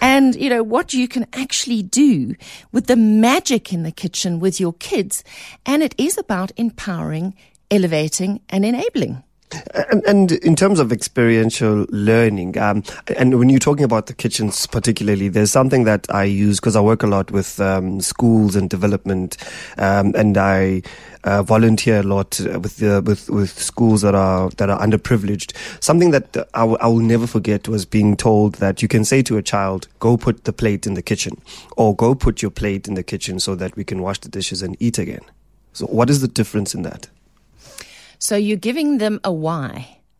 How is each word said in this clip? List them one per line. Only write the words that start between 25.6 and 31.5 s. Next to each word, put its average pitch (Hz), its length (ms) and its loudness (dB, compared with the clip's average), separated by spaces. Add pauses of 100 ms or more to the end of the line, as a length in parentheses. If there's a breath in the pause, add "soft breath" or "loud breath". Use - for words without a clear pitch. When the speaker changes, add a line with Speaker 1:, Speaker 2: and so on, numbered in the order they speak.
Speaker 2:
Something 170 300 4
that 135 240 0 (180)
I - 140 -4
w-, 113 140 0
I 117 60 0
will 117 120 4
never 113 260 2
forget 107 440 -2
was 107 160 -4
being 104 320 2
told 107 380 2
that 98 260 -2
you 107 80 0
can 107 160 2
say 135 160 2
to 120 160 0
a 101 40 -2
child, 95 460 -4 (140)
"Go 117 160 2
put - 260 -2
the 110 80 -4
plate 104 340 -2
in 98 100 -4
the 87 60 -6
kitchen," - 400 -6 (360 loud breath)